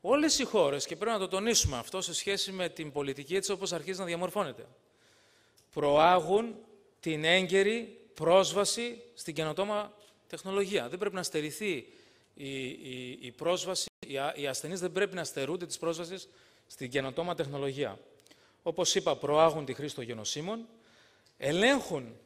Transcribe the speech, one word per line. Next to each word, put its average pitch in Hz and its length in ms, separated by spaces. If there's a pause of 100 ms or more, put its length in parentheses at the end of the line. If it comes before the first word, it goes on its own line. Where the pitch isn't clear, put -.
Όλες 285 380
οι 262 60
χώρες, 143 420
και 165 100
πρέπει 214 160
να 220 60
το 190 100
τονίσουμε 190 480
αυτό 120 240
σε 175 140
σχέση 196 380
με 185 160
την 160 240
πολιτική 143 440
έτσι 196 160
όπως 185 200
αρχίζει 175 260
να 190 60
διαμορφώνεται, 170 640 (1040)
προάγουν 170 840 (460)
την 156 240
έγκαιρη 196 760 (140)
πρόσβαση 190 880 (120)
στην - 200
καινοτόμα 190 580 (340)
τεχνολογία. 190 600
Δεν 165 100
πρέπει 196 160
να 185 80
στερηθεί 151 640 (480)
η, 135 340
η, 127 520
η 127 100
πρόσβαση, 165 560 (200)
οι 135 120
α-, 143 180
οι 143 100
ασθενείς 151 340
δεν 175 120
πρέπει 190 220
να 175 100
στερούνται 151 420
της - 120
πρόσβασης 170 500 (380)
στην - 240
καινοτόμα 139 440
τεχνολογία. 139 640 (640)
Όπως 170 320
είπα, 165 220
προάγουν 151 480
τη 131 100
χρήση 139 200
των 127 100
γενοσύμων, 147 640 (680)
ελέγχουν 160 880